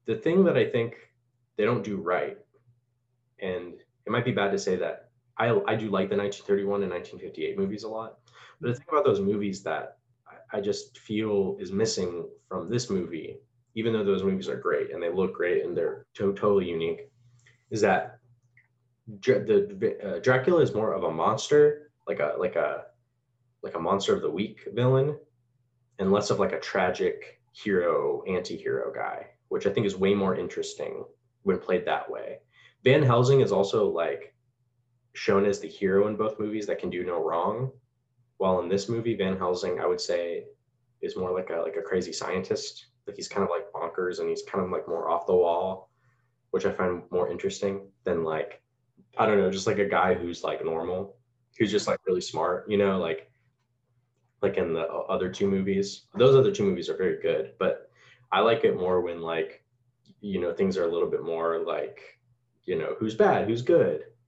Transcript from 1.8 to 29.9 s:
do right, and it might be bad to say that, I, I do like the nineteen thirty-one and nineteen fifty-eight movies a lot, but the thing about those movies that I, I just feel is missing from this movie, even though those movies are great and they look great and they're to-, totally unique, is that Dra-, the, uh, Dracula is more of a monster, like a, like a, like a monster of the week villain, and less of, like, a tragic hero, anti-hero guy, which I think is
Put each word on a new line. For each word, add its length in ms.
do 120
right, 420
and 340
it 40
might 140
be 80
bad 200
to 60
say 180
that, 340
I, 280
I 80
do 160
like 180
the 80
nineteen 300
thirty-one 360
and 80
nineteen 280
fifty-eight 400
movies 260
a 40
lot, 300
but 80
the 60
thing 140
about 160
those 160
movies 440
that 340
I, 320
I 20
just 380
feel 640
is 120
missing 560
from 220
this 180
movie, 480
even 180
though 120
those 180
movies 260
are 80
great 340
and 120
they 80
look 240
great 300
and 120
they're 380
to-, 180
totally 360
unique, 420
is 120
that 360
Dra-, 240
the, 720
uh, 40
Dracula 400
is 140
more 200
of 100
a 60
monster, 800
like 120
a, 180
like 180
a, 300
like 120
a 60
monster 340
of 80
the 80
week 420
villain, 460
and 140
less 180
of, 80
like, 140
a 80
tragic 800
hero, 720
anti-hero 680
guy, 320
which 180
I 60
think 140
is 100